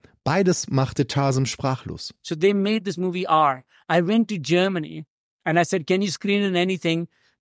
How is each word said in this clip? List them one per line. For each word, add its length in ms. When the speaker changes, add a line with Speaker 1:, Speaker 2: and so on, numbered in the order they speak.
Speaker 1:
Beides 460
machte 380
Tarzan 380
sprachlos. 760
Speaker 2:
So 140
they 180
made 300
this 120
movie 300
R. 400
I 100
went 280
to 100
Germany 640
and 160
I 60
said, 220
"Can 140
you 80
screen 320
in 140
anything?" 540